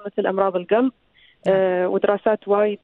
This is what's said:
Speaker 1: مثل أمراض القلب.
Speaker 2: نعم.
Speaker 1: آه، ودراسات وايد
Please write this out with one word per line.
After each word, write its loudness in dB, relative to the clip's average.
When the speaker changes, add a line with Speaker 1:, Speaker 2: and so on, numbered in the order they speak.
Speaker 1:
مثل -4
أمراض 0
القلب. 0
Speaker 2:
نعم. 2
Speaker 1:
آه، 0
ودراسات -2
وايد 0